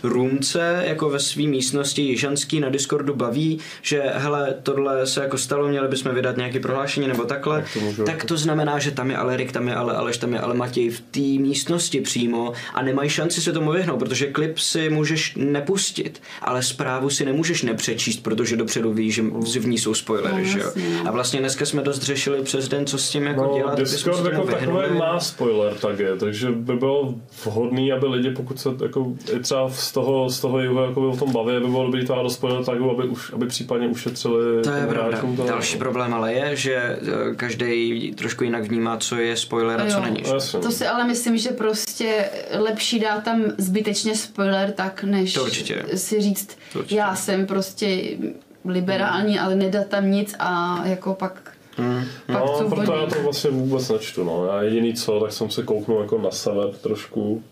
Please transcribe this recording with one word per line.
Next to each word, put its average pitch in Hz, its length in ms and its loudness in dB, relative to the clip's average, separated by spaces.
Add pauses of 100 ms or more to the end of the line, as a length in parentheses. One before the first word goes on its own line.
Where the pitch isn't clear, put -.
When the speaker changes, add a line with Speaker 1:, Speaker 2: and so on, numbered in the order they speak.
Speaker 1:
roomce, 139 840 2
jako 156 220 0
ve 143 100 0
svý 147 280 0
místnosti 143 540 0
jižanský 139 580 0
na 139 100 0
Discordu 139 460 0
baví, 143 440 0 (220)
že 143 200 2 (140)
hele, 143 480 0
tohle 135 440 2
se 143 140 0
jako 139 160 0
stalo, 143 300 0
měli 139 200 2
bychom 131 280 0
vydat 123 220 0
nějaké 123 220 -2
prohlášení 135 480 0
nebo 120 180 0
takhle, 151 360 0
Speaker 2:
Tak - 120 -8
to 110 60 -2
můžu 104 240 0
Speaker 1:
tak 107 220 -2
to 170 120 0
znamená, 151 420 2
že 135 120 -2
tam 131 200 -2
je - 60 -2
Aleric, 127 340 0
tam 123 160 -2
je 123 80 -2
Ale 120 180 0
Aleš, 120 240 -2
tam 120 160 -2
je 113 60 0
Ale 123 140 -2
Matěj 123 360 2
v - 120 -6
té - 180 -6
místnosti 139 840 2
přímo 117 520 0 (200)
a - 80 0
nemají 139 280 0
šanci 165 320 0
se 170 120 0
tomu 156 180 2
vyhnout, 165 280 2
protože 127 280 0
klip 156 320 0
si 160 300 0
můžeš 156 460 2
nepustit, 143 880 0 (200)
ale 127 220 -2
zprávu 131 460 -2
si 139 160 0
nemůžeš 160 380 2
nepřečíst, 113 600 -2
protože 113 340 0
dopředu 113 360 0
víš, 110 220 2 (300)
že 117 140 0
v 113 80 0
ní 117 160 2
jsou 110 100 0
spoilery, 110 440 0
Speaker 3:
No, 185 60 0
Speaker 1:
že 196 160 0
jo? - 60 -2
Speaker 3:
jasně, 185 180 -4 (200)
no. 170 60 -2
Speaker 1:
A - 20 -2
vlastně 123 280 0
dneska 131 260 0
jsme 147 160 0
dost 139 220 -2
řešili 139 380 0
přes 135 260 -2
den, 143 180 0
co 143 120 -2
s - 120 -2
tím 147 140 0
jako 139 200 0
Speaker 2:
No, 139 140 2
Speaker 1:
dělat, 139 160 0
aby 135 120 2
jsme 131 100 -2
Speaker 2:
Discord 175 220 0
Speaker 1:
se 175 60 0
tomu 180 120 2
Speaker 2:
jako - 100 2
takový - 200 0
Speaker 1:
vyhnuli. 170 340 2
Speaker 2:
má 165 200 2
spoiler 107 540 2
tagy, 101 320 0 (140)
takže 107 320 0
by 117 240 0
bylo 135 400 2 (300)
vhodný, 123 480 2
aby 131 140 2
lidi, 127 240 2
pokud 131 280 -6
se 139 100 0 (140)
jako 131 300 0 (220)
i 120 40 0
třeba 131 300 0
z - 220 -4
toho, 131 380 2
z 127 100 -4
toho 131 200 2
jihu 127 240 2
jakoby 131 240 2
o 131 100 2
tom 135 160 2
baví, 117 200 2
by 123 140 2
bylo 127 180 2
dobrý 127 200 0
to 127 180 0
do 123 60 2
spoiler 127 340 0
tagu, 127 280 2
aby 120 160 0
už, - 260 -6
aby 117 140 -2
případně 120 400 -2
ušetřili 117 760 2
Speaker 1:
To 113 80 2
je 143 80 0
Speaker 2:
těm 143 100 0
Speaker 1:
pravda. 117 220 0
Speaker 2:
hráčům 123 260 0
to. 127 100 0
Speaker 1:
Další 120 300 0
problém 120 360 0
ale 113 200 0
je, 139 220 0
že, 131 200 0
eh, 117 600 -2
každej 117 840 0
trošku 120 260 -2
jinak 117 200 0
vnímá, 113 340 0
co - 180 -2
je 117 220 2
spoiler 113 440 0
a - 40 2
co 208 120 2
Speaker 3:
Jo. 196 60 2
Speaker 1:
není. - 200 -2 (100)
Speaker 2:
Jasně. - 260 0
Speaker 3:
To 226 120 0
si 226 160 0
ale 240 200 0
myslím, 233 300 2
že 226 120 0
prostě 214 760 0 (340)
lepší 214 400 0
dát 214 240 0
tam 226 180 2 (160)
zbytečně 208 580 0
spoiler 196 560 0
tak, 190 320 -4
než 196 300 2
Speaker 1:
To 139 100 2
určitě. - 400 -4 (120)
Speaker 3:
si 214 260 0
říct, 202 360 0 (160)
Speaker 1:
To - 60 -4
určitě. - 160 -2
Speaker 3:
já 202 200 2
jsem 190 320 0
prostě 196 540 0 (640)
liberální, 190 760 2
ale 190 160 2
nedat 196 320 2
tam 196 240 2
nic 202 280 0
a 175 460 0
jako 185 280 -2
pak 185 380 -8 (260)
Speaker 1:
Hmm. 123 260 0 (240)
Speaker 3:
pak 127 140 0
Speaker 2:
No, 131 60 2 (100)
Speaker 3:
co 151 120 2
Speaker 2:
proto 156 240 2
Speaker 3:
oni 156 80 2
Speaker 2:
já 151 60 0
to 151 160 -2
vlastně 143 260 2
vůbec 131 400 0
nečtu, 110 340 0
no. 87 220 0
Já 98 160 0
jediný 113 320 2
co, 110 260 0
tak 107 120 0
jsem 110 180 -4
se 117 140 -4
kouknul 107 380 0
jako 104 160 0
na 98 140 0
sever 101 360 0 (140)
trošku 107 720 -2